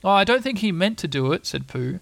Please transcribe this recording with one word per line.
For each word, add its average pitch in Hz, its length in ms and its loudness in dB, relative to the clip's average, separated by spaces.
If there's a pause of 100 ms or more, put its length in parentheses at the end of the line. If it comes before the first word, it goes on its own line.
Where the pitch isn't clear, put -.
Oh, 190 80 2
I 196 120 6
don't 240 200 2
think 262 160 -4
he 208 120 0
meant 190 280 0
to - 80 -8
do 135 260 0
it, 175 120 -4
said 131 220 -6
Pooh. 131 340 -6